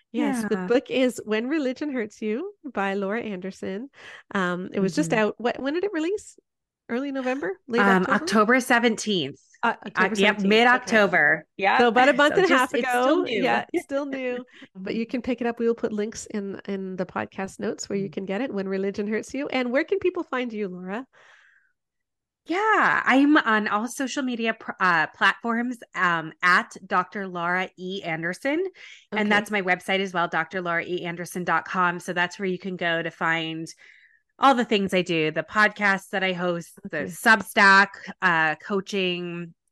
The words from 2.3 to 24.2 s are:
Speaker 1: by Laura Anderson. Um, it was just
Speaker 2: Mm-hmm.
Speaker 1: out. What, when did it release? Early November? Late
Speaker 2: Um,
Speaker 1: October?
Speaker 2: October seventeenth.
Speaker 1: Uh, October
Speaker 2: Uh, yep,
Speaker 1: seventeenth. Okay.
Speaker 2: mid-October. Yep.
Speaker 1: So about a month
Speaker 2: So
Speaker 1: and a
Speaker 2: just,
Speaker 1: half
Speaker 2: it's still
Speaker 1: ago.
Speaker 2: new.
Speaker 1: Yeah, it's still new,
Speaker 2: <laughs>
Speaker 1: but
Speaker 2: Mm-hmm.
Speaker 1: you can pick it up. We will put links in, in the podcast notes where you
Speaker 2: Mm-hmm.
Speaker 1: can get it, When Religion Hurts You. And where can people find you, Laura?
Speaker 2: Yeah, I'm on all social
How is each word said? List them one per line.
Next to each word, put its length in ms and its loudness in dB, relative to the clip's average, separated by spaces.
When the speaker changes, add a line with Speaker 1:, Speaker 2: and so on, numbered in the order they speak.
Speaker 1:
by 240 -2
Laura 260 -4
Anderson. 680 -8
Um, 380 -2
it 80 -2
was 120 2
just 180 0
Speaker 2:
Mm-hmm. 100 2
Speaker 1:
out. 180 0
What, 200 -4
when 160 -4
did 100 -2
it 80 -4
release? 440 -6
Early 220 -4
November? 460 -4
Late 140 2
Speaker 2:
Um, 220 6
Speaker 1:
October? 100 0
Speaker 2:
October 460 4
seventeenth. 800 0
Speaker 1:
Uh, 120 0
October 40 -10
Speaker 2:
Uh, 20 2
yep, 160 2
Speaker 1:
seventeenth. 220 4
Okay. 80 0
Speaker 2:
mid-October. 960 4
Yep. 220 4
Speaker 1:
So 100 6
about 200 6
a 40 4
month 220 4
Speaker 2:
So 20 4
Speaker 1:
and 80 6
a 20 4
Speaker 2:
just, 120 4
Speaker 1:
half 160 0
Speaker 2:
it's 120 0
still 340 2
Speaker 1:
ago. 20 -2
Speaker 2:
new. 200 -2
Speaker 1:
Yeah, 300 2
it's 100 -2
still 220 -4
new, 400 -6
Speaker 2:
<laughs> 160 -20
Speaker 1:
but 60 -14
Speaker 2:
Mm-hmm. 60 -2
Speaker 1:
you 80 -2
can 140 -4
pick 200 -4
it 60 0
up. 120 -4
We 80 -2
will 80 2
put 180 -4
links 340 -6
in, 380 -8
in 300 -6
the 120 -4
podcast 520 -8
notes 300 -6
where 80 -4
you 80 -4
Speaker 2:
Mm-hmm. 80 -10
Speaker 1:
can 120 -8
get 160 -4
it, 120 -6
When 160 -4
Religion 380 -4
Hurts 260 -6
You. 160 -6
And 220 -2
where 120 0
can 160 -2
people 240 -2
find 300 -6
you, 140 -4
Laura? 380 -8
Speaker 2:
Yeah, 600 2
I'm 320 6
on 300 2
all 200 0
social 360 -6